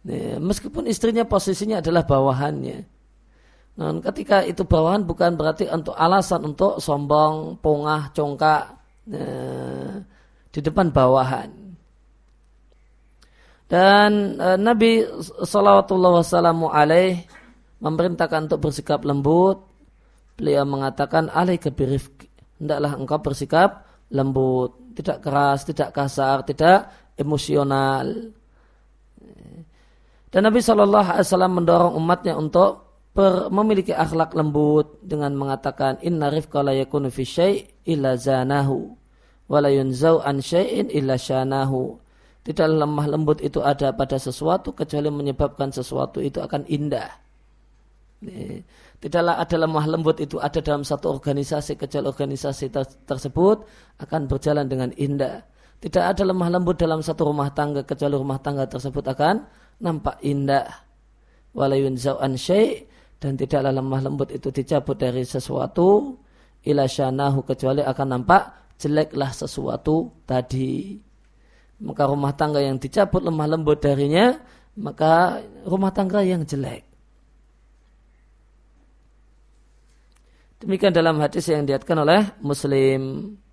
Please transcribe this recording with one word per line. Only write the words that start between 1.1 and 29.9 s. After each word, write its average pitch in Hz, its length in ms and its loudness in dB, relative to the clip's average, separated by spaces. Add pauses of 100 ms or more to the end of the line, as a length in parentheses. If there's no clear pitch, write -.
posisinya 202 560 -2
adalah 165 240 0
bawahannya. 135 800 0 (880)
Namun 160 300 -4
ketika 202 400 0
itu 175 180 -6
bawahan 175 400 2
bukan 170 320 0
berarti 156 320 -2
untuk 160 300 -6
alasan 170 500 2
untuk 170 320 0
sombong, 156 800 0
pongah, 151 560 -2
congkak, 147 480 0 (480)
eh, 131 880 -10 (540)
di - 80 -6
depan 151 320 2
bawahan. 131 560 4 (2250)
Dan, 202 720 6
eh, 185 240 2
Nabi 226 480 4 (320)
sallallahu 190 800 6
wasallamu 165 480 2
alaih 170 560 4 (560)
memerintahkan 160 640 -2
untuk 151 240 -2
bersikap 143 320 -4
lembut. 156 560 2 (800)
Beliau 143 320 0
mengatakan, 139 640 -2
"Alaika 170 400 0
birifq, 135 560 -4 (320)
hendaklah 147 320 -2
engkau 139 320 -4
bersikap 156 640 0 (240)
lembut, 131 800 0
tidak 143 320 -6
keras, 143 400 2
tidak 151 320 -4
kasar, 135 480 0
tidak 165 480 4 (240)
emosional." 139 1120 -2 (2000)